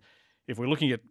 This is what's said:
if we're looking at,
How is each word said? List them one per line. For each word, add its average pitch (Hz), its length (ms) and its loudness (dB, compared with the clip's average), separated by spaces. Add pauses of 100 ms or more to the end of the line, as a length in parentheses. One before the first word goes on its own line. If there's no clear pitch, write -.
(460)
if 117 140 -6
we're 120 80 -2
looking 143 240 2
at, 113 80 0 (120)